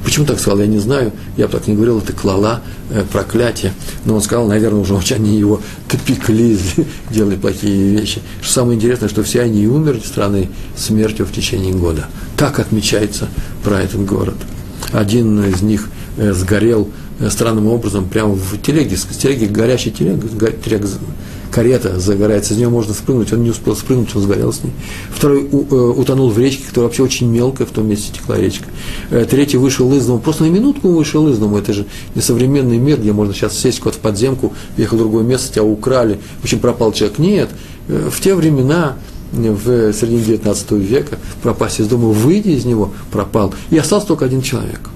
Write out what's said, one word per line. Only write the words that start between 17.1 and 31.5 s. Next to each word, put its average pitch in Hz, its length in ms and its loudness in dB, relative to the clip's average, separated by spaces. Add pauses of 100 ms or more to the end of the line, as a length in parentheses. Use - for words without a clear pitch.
э, 107 100 0
странным 110 380 0
образом 104 400 0
прямо 107 260 2
в 95 260 -4
телеге, 139 360 2
с, - 60 -4
с - 140 -8
телеги, 135 280 0
горящей 113 480 0
телега, 98 340 0
сго-, 110 240 0
телега 104 380 -2
з-, 95 100 -6 (540)
карета 110 480 2
загорается, 101 540 2
из 107 40 2
нее 120 120 4
можно 107 240 0
спрыгнуть, 120 400 0
он 117 80 2
не 117 80 2
успел 110 260 -2
спрыгнуть, 120 400 0
он 101 60 2
сгорел 104 320 2
с - 100 -8
ней. 127 80 -4 (420)
Второй 139 380 2
у-, 139 180 2
э, 123 220 4
утонул 131 380 2
в 104 80 2
речке, 135 280 0
которая 120 220 0
вообще 123 140 0
очень 123 280 2
мелкая, 120 360 0
в - 40 -14
том 110 160 -2
месте 104 240 -2
текла - 280 -4
речка. 98 260 -2 (460)
Э, 120 180 2
третий 131 300 2
вышел 127 340 2
из 131 140 2
дома, 120 120 2
просто 156 260 0
на 156 40 4
минутку 208 400 2
вышел 156 400 2
из 123 80 4
дома, 104 220 2